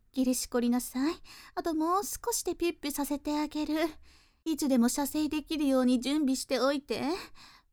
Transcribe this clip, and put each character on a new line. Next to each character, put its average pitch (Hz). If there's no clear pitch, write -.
き 262
り 254
し -
こ 247
り 240
な 247
さ 269
い。 349
あ 359
と 339
も 320
う 415
少 -
し -
で 359
ピ 339
ュ -
ッ 339
ピ 285
ュ -
さ 285
せ 285
て 294
あ 302
げ 302
る。 302
い 320
つ 302
で 262
も 233
射 285
精 302
で 302
き 320
る 302
よ 262
う 254
に 247
準 277
備 262
し -
て 254
お 269
い 294
て。 233